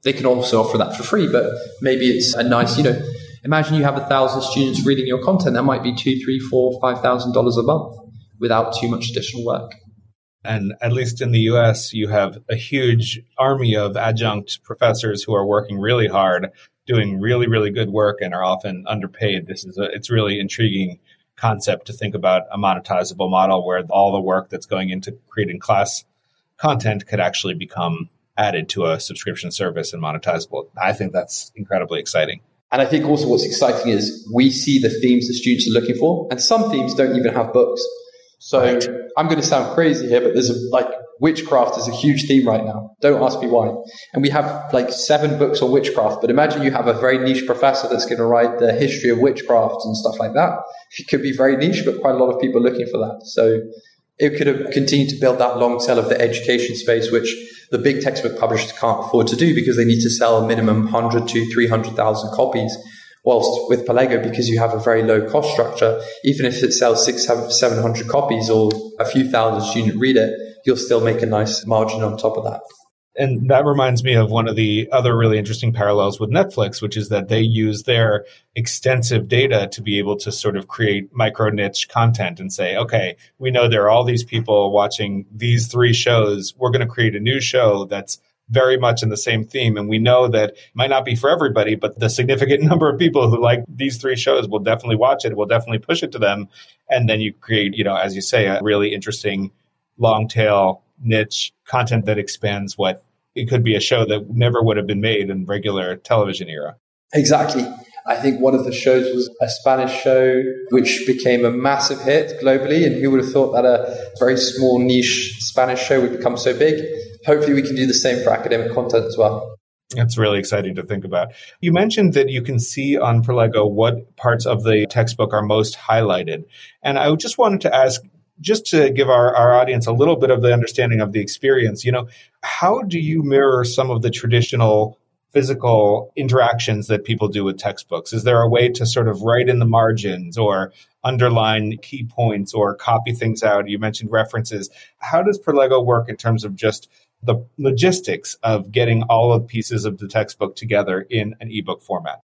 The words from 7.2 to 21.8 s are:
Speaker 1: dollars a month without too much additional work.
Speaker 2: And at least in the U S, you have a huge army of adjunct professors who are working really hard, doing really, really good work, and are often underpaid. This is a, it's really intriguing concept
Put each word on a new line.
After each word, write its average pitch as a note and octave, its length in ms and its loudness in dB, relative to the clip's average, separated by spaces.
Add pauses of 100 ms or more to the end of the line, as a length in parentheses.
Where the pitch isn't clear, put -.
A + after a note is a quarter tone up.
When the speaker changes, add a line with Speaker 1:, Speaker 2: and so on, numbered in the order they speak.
Speaker 1:
dollars A#2+ 240 2
a A#2 60 0
month D3+ 320 -2 (440)
without A2+ 400 0
too A#2+ 100 -2
much - 200 -4
additional - 360 -6
work. - 260 -6 (720)
Speaker 2:
And G#2 380 -4
at A#2+ 120 0
least B2+ 280 -4
in B2 100 -2
the A#2 80 4
U A2+ 180 2
S, A2+ 360 0
you G#2+ 160 -4
have G2+ 280 -2 (120)
a A2+ 60 -2
huge A#2+ 640 0 (160)
army C3 380 2
of G2+ 220 -2
adjunct A2 640 -2
professors A2 600 -2
who A2 100 -4
are G2 120 2
working G#2 340 -2
really A2 280 0
hard, F#2+ 440 0 (340)
doing G2+ 340 0
really, A#2+ 280 0
really G#2+ 240 0
good G2+ 180 -4
work, G#2 320 0
and F#2 140 -6
are F#2 80 -2
often F#2 440 -4
underpaid. G2 600 -6
This F#2+ 180 -14
is F#2 140 -12
a, G2+ 60 -4
it's G#2+ 260 -10
really G#2 280 0
intriguing F#2+ 600 -2 (360)
concept G#2 500 -4